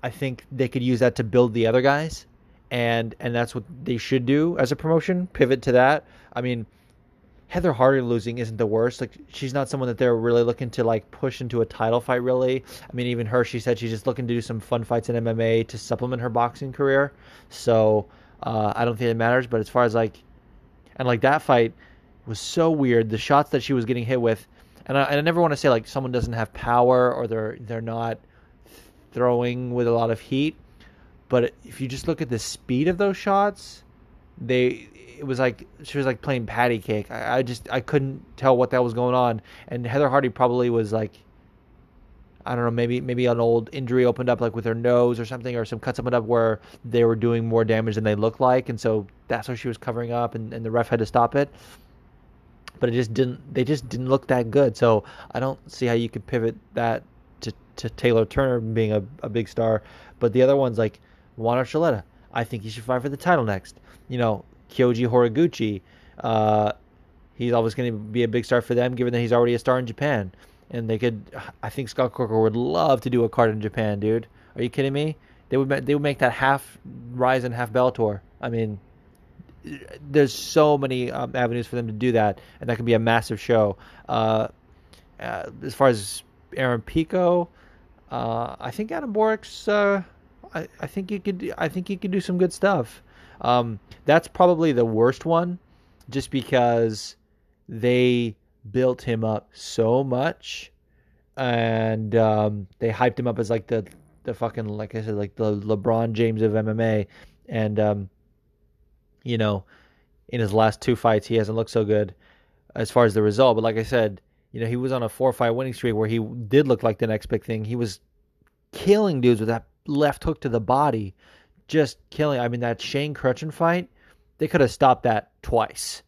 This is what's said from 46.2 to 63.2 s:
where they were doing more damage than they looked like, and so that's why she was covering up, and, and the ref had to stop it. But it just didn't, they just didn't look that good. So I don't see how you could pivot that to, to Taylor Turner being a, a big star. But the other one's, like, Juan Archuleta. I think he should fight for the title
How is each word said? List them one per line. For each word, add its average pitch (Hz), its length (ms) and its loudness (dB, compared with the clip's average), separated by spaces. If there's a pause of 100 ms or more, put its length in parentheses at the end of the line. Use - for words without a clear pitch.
where 113 360 2 (240)
they 117 180 2
were 113 120 4
doing 117 320 0
more 113 180 2
damage 110 300 0
than 110 80 -2
they 107 100 2
looked 110 260 0
like, 127 300 2
and 113 100 -6
so 110 280 0 (200)
that's 117 220 -6
why 123 60 -4
she 113 120 -8
was 117 100 -6
covering 117 340 -8
up, 120 240 -2
and, 113 180 -10
and 117 100 -10
the 113 60 -4
ref 113 180 0
had - 120 0
to 110 80 2
stop 117 260 2
it. 143 160 2 (1300)
But 123 100 0
it - 20 -2
just 117 200 -2
didn't, 123 300 -2 (100)
they 127 120 0
just 135 260 -4
didn't 127 200 -6
look 135 180 2
that 123 240 0
good. 127 260 2
So 113 260 4 (280)
I 127 80 -4
don't 131 200 -4 (120)
see - 160 -4
how 117 60 0
you 117 160 0
could - 180 -12
pivot 113 280 -2 (200)
that 117 260 -2 (400)
to, 113 100 -10 (260)
to 117 120 -8
Taylor 113 340 2
Turner 127 360 0
being 110 320 -2
a, 104 120 0 (200)
a 131 60 -8
big 110 200 -4
star. 113 320 0 (380)
But 120 120 2
the 123 120 2
other 135 120 4
one's, 127 220 0
like, 110 220 -2 (380)
Juan 117 200 0
Archuleta. 131 460 -2 (280)
I 120 120 -4
think 110 180 -10
he 110 80 -12
should 110 140 -14
fight 123 180 -2
for 139 80 -6
the 139 80 -8
title 165 280 2